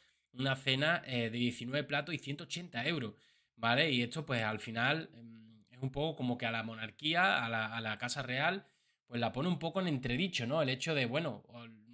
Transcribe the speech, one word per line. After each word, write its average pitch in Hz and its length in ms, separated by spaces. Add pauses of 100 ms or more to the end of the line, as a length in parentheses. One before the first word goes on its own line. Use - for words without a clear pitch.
(320)
una 135 220
cena, 139 520
eh, 120 240
de 117 80
diecinueve 120 460
platos 143 300
y 139 40
ciento 143 260
ochenta 170 420
euros, 131 280 (420)
¿vale? 123 340
Y 123 120
esto, 135 240
pues, 120 160
al 107 180
final, 127 540
mm, 113 560
es - 80
un 131 120
poco 147 240
como 123 220
que 123 80
a 113 60
la 113 120
monarquía, 143 800
a 117 60
la, 110 260
a 117 60
la 110 160
casa 123 240
real, 143 460 (400)
pues 120 120
la 117 140
pone 147 160
un 170 100
poco 165 220
en 180 80
entredicho, 127 580
¿no? 151 140
El 139 80
hecho 135 260
de, 131 120
bueno, 123 420
o, 117 180 (280)